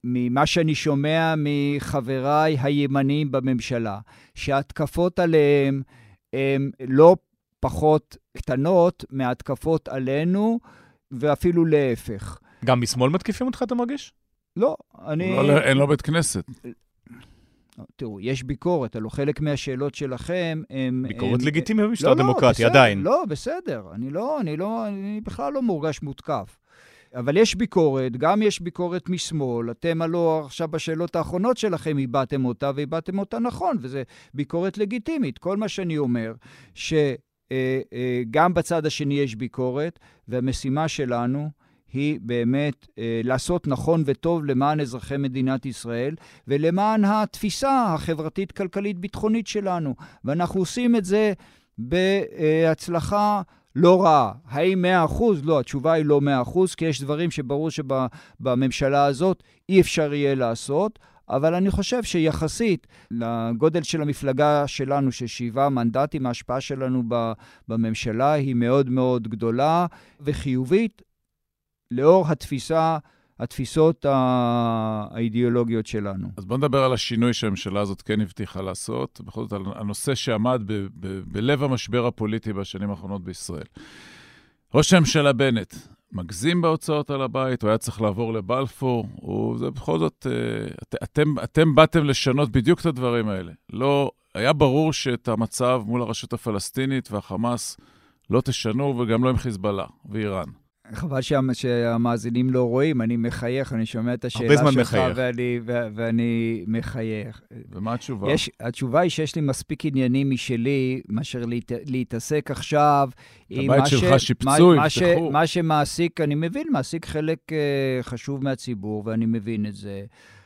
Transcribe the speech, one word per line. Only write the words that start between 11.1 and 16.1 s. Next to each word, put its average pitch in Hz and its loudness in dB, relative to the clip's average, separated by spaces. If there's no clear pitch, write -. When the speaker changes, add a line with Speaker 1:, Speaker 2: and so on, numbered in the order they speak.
Speaker 1:
ואפילו 151 2
להפך. 131 0
Speaker 2:
גם 127 4
משמאל 123 2
מתקיפים 202 -2
אותך, 254 -4
אתה 247 -2
מרגיש? 240 -6
Speaker 1:
לא, 202 2
אני 156 -2
Speaker 3:
לא, 135 2
לא, 143 6
אין 135 2
לו 139 4
בית 143 2
כנסת. 160 -2